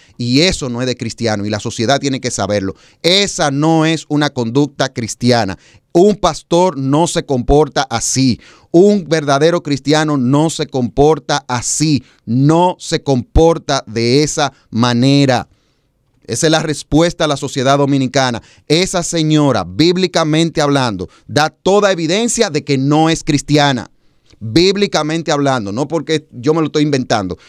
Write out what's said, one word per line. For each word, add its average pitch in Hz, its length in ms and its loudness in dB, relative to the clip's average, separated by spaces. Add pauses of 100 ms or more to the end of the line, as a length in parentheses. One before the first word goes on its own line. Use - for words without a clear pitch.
(160)
Y 127 260 0
eso 170 280 -2
no 120 120 -8
es 131 60 -2
de 123 100 -4
cristiano, 107 480 -4
y 107 40 -6
la 107 100 -4
sociedad 120 400 -2
tiene 135 200 -4
que 127 100 -6
saberlo. 98 460 -4 (260)
Esa 180 480 0
no 156 360 0
es 160 240 -2
una 147 200 0
conducta 135 640 -2
cristiana. 113 640 -2 (340)
Un 202 260 4
pastor 170 600 0
no 143 300 0
se 165 180 -4
comporta 143 640 0
así. 120 500 0 (300)
Un 196 380 4
verdadero 151 560 0
cristiano 147 540 0
no 139 340 2
se - 160 -8
comporta 143 800 0
así. 139 560 -2 (220)
No 156 540 2
se - 220 -6
comporta 147 840 0
de 117 340 2
esa 147 320 -2 (160)
manera. 123 800 2 (800)
Esa 120 200 -2
es 156 40 2
la 160 100 0
respuesta 160 640 -2
a 151 60 0
la 143 80 -2
sociedad 139 420 0
dominicana. 135 640 0 (240)
Esa 175 340 0
señora, 151 640 2
bíblicamente 160 960 0
hablando, 127 480 -2 (180)
da 147 220 0
toda 196 420 2
evidencia 196 600 -2
de 143 120 -4
que 143 140 -2
no 147 320 2
es 160 140 -4
cristiana. 143 680 0 (480)
Bíblicamente 165 960 0
hablando, 131 400 0
no 131 160 -4
porque 151 420 -4
yo 120 240 -2
me 160 60 0
lo 156 60 0
estoy 151 180 -2
inventando, 120 540 -2 (100)